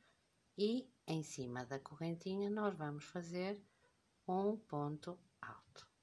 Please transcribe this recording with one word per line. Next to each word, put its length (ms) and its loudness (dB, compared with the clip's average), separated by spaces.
e 320 4
em 160 2
cima 420 -4
da 160 -4
correntinha 680 -2
nós 240 4
vamos 300 -4
fazer 560 -4
um 280 4
ponto 600 -2
alto, 460 -14